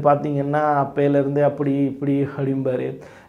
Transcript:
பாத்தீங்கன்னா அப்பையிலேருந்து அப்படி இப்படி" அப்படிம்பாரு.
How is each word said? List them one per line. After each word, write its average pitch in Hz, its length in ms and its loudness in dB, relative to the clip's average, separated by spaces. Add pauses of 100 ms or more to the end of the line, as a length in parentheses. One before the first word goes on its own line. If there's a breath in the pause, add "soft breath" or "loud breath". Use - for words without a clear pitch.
பாத்தீங்கன்னா 143 840 0
அப்பையிலேருந்து 143 560 2
அப்படி 139 300 2
இப்படி" 139 500 0
அப்படிம்பாரு. 135 800 -2 (280 loud breath)